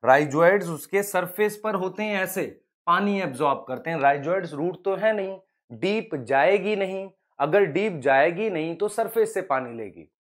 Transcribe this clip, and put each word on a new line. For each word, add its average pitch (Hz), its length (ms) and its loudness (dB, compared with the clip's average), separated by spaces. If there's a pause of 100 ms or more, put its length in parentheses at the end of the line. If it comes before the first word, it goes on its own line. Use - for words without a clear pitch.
राइजोइड्स 151 640 4
उसके 170 340 -4
सरफेस 202 600 -2
पर 214 100 -2
होते 185 280 -4
हैं, 208 200 -2
ऐसे 185 380 -6 (260)
पानी 196 340 2
एब्जॉर्ब 143 480 -2
करते 127 220 -6
हैं। 165 80 -2
राइजोइड्स 147 540 2
रूट 160 320 -6
तो 196 100 0
है 208 180 0
नहीं, 196 280 -4 (320)
डीप 185 420 -4
जाएगी 165 600 2
नहीं, 190 340 -6 (280)
अगर 151 260 4
डीप 190 280 -2
जाएगी 160 580 2
नहीं 165 260 -4
तो 202 120 -2
सरफेस 226 460 -2
से 190 80 -2
पानी 127 340 -4
लेगी 87 440 -14